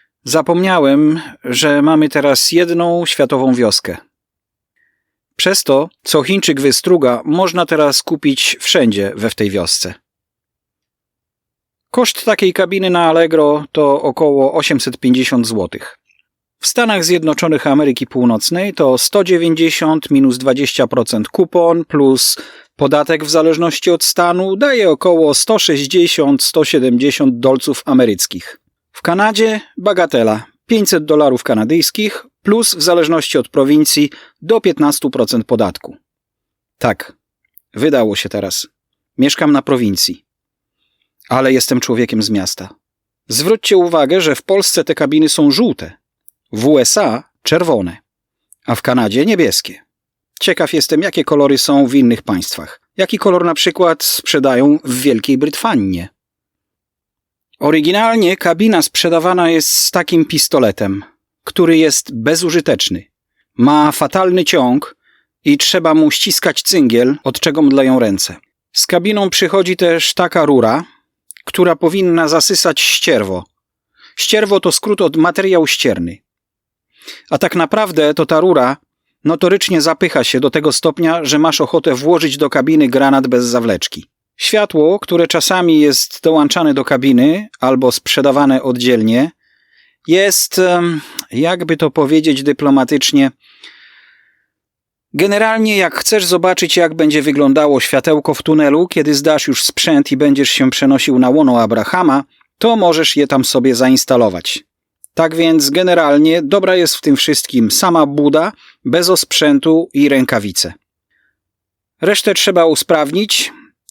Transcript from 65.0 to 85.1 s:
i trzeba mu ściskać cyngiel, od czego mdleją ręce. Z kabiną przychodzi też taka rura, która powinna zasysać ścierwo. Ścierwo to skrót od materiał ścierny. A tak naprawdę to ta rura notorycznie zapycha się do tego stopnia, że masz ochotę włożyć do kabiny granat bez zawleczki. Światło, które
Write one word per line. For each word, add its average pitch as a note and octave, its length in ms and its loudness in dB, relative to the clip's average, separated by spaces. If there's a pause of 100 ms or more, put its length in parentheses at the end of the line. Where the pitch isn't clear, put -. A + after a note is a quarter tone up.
i C#3+ 120 4
trzeba E3 360 0
mu D#3 180 4
ściskać - 500 -2
cyngiel, B2+ 600 2
od C3 160 -6
czego D#3 220 -2
mdleją C3+ 380 4
ręce. G2 360 -2 (380)
Z - 140 -2
kabiną G3 420 0
przychodzi F#3 480 0
też E3+ 360 0
taka F3 320 0
rura, C3 380 2 (600)
która F3 300 0
powinna E3+ 520 0
zasysać E3 540 0
ścierwo. G2 600 -2 (760)
Ścierwo G#3 420 0
to F3 120 0
skrót G#3 300 -4
od D#3+ 160 0
materiał F3 500 2
ścierny. F2+ 500 -4 (1120)
A D3+ 80 -2
tak F3 180 -2
naprawdę D#3+ 580 0
to D3+ 120 -2
ta F3+ 140 0
rura D3 380 2 (460)
notorycznie E3+ 580 0
zapycha D#3+ 420 0
się C3 160 -2
do C3+ 100 0
tego D3+ 220 0
stopnia, E3 540 -2
że D3 140 0
masz D#3+ 220 0
ochotę D3+ 340 0
włożyć D3 420 0
do C#3+ 120 0
kabiny C#3+ 380 2
granat C3+ 400 2
bez B2 180 0
zawleczki. A#2 600 -4 (320)
Światło, G3 640 0
które E3+ 280 0